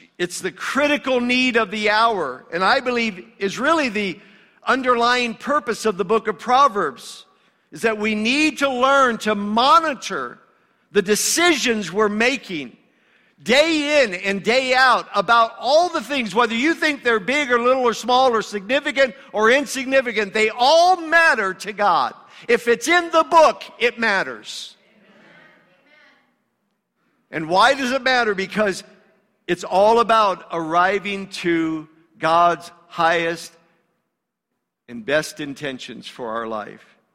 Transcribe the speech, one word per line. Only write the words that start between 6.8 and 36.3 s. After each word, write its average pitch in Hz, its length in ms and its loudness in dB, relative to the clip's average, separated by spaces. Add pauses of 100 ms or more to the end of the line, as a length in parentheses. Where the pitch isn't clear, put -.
is 160 120 -14
that 220 140 0
we 214 200 -2
need 254 420 0
to 277 100 0
learn 254 500 2
to 214 180 -2
monitor 214 1000 0 (520)
the 202 100 2
decisions 214 920 0
we're 208 160 0
making 208 680 -4 (640)
day 294 640 2
in 202 80 -4
and 196 300 -4
day 254 320 0
out 247 400 4
about 226 440 2
all 302 300 2
the 330 140 -4
things, 233 320 -4
whether 226 200 2
you 277 200 0
think 302 300 -4
they're 233 160 2
big 262 300 -2
or 247 80 2
little 254 260 2
or 226 100 2
small 247 400 2
or 214 80 0
significant 262 720 -2 (180)
or 214 180 2
insignificant, 247 840 -2
they 220 160 0
all 320 460 4
matter 311 580 2
to 185 180 -12
God. 175 400 2 (360)
If 233 180 0
it's 233 220 -2
in 339 240 2
the 320 120 4
book, 311 380 4 (160)
it 226 220 -2
matters. 165 760 -4 (2500)
And 156 180 -8
why 208 260 4
does 262 180 -4
it 269 100 -2
matter? 240 320 0
Because 190 480 -4 (680)
it's 175 140 -4
all 208 340 4
about 208 540 2
arriving 185 720 -2 (160)
to 160 460 -2 (320)
God's 170 500 2 (160)
highest 170 680 -2 (1300)
and 117 180 -14
best 151 360 -4
intentions 135 640 -12
for 123 220 -12
our 113 180 -6